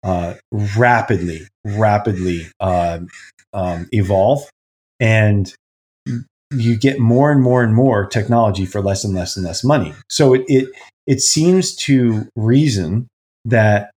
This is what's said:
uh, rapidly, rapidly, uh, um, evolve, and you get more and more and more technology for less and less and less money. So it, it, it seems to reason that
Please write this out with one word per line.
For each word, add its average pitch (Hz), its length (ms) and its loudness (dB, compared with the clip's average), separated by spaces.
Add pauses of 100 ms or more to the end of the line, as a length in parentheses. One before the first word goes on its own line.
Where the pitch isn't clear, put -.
uh, 90 300 -4 (440)
rapidly, 98 680 0 (160)
rapidly, 101 840 -2 (120)
uh, 87 400 -2 (540)
um, 87 400 -6
evolve, 104 560 2 (500)
and 107 540 2 (1000)
you 117 220 0
get 135 240 0
more 123 320 4
and 143 100 4
more 123 220 2
and 110 100 2
more 113 320 2
technology 107 600 0
for 101 160 -6
less 98 240 -4
and 98 100 -4
less 90 220 -6
and 92 80 -6
less - 180 -8
money. 117 300 0 (160)
So 135 240 2
it, 127 160 0
it, 131 200 2 (380)
it 131 140 0
seems 180 560 0
to 120 580 0
reason 113 720 0 (380)
that 107 520 2